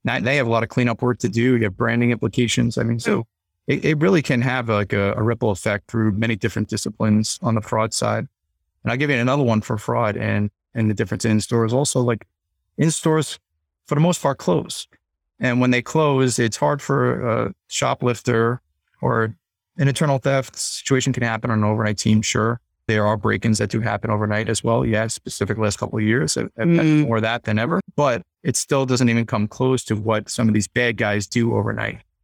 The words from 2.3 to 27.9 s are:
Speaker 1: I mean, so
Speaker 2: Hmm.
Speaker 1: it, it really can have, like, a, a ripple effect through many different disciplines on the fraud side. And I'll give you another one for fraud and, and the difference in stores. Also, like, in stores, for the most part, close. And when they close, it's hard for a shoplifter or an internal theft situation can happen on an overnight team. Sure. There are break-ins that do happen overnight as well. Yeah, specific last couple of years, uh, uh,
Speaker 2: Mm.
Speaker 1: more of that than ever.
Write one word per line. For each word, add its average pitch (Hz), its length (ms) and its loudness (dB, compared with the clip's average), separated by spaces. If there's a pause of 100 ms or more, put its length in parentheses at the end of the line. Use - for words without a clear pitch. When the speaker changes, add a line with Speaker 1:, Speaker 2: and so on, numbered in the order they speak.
Speaker 1:
I 120 60 0
mean, 117 160 -2
so 208 180 0
Speaker 2:
Hmm. - 40 -2 (460)
Speaker 1:
it, - 180 -2
it 156 120 2
really 170 240 4
can 127 200 0
have, 127 280 -2
like, 101 240 0
a, 101 240 0
a 110 60 -2
ripple 113 260 0
effect 101 400 -2
through 110 220 0
many 113 240 -2
different 110 340 -4
disciplines 107 720 -2
on 113 140 0
the 107 60 0
fraud 110 320 -2
side. 113 340 -2 (560)
And 117 80 -2
I'll 123 60 -2
give 143 120 0
you 139 60 2
another 127 260 2
one 113 200 2
for 110 180 -4
fraud 117 360 -2
and, 104 360 -2 (240)
and 110 160 2
the - 20 -2
difference 101 320 -2
in 107 160 2
stores. 113 320 0
Also, 135 280 0
like, 120 260 -2 (500)
in 156 140 2
stores, 156 480 0 (480)
for 147 80 -2
the 147 60 4
most 170 200 2
part, 139 160 0
close. - 500 -4 (520)
And 123 200 0
when 127 120 4
they 123 100 2
close, 135 560 2
it's 113 200 0
hard 147 240 0
for 123 460 0
a 117 260 -2 (140)
shoplifter 123 960 0 (400)
or 113 340 0 (420)
an 143 100 2
internal 139 320 0
theft 135 360 -2
situation - 580 -2
can 120 100 -4
happen 113 280 -2
on 110 80 2
an 107 40 2
overnight 107 340 0
team. 110 240 4
Sure. 117 400 -2 (260)
There 107 200 2
are 110 100 2
break-ins 107 400 0
that 107 140 -2
do 110 100 -2
happen 110 300 -2
overnight 107 360 -2
as 110 160 -2
well. 120 220 0
Yeah, 110 220 0
specific - 500 -6
last 107 220 0
couple - 180 -4
of 110 80 0
years, 143 320 0
uh, 113 100 -2 (120)
uh, 113 40 -2
Speaker 2:
Mm. 156 440 4
Speaker 1:
more 113 100 2
of 107 60 2
that 113 200 -2
than 107 140 0
ever. 165 240 0 (140)